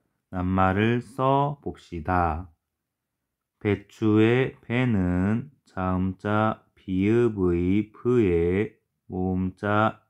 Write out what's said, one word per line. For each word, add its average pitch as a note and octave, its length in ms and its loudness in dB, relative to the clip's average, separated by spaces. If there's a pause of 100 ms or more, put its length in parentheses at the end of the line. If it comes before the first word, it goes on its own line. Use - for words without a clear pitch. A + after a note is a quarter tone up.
(300)
낱말을 F#2+ 720 0
써 C#3 600 -2
봅시다. E2+ 880 -4 (1080)
배추의 G#2+ 1040 0
배는 G#2+ 880 0 (160)
자음자 F#2+ 1000 -2 (100)
비읍의 G2 1160 0
부에 G2 840 0 (300)
모음자 F#2 1040 -2